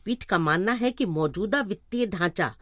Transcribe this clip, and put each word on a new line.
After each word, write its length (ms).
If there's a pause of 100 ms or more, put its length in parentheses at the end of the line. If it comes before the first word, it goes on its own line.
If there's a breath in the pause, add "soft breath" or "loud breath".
पीठ 200
का 140
मानना 340
है 180
कि 160
मौजूदा 540
वित्तीय 460
ढांचा 560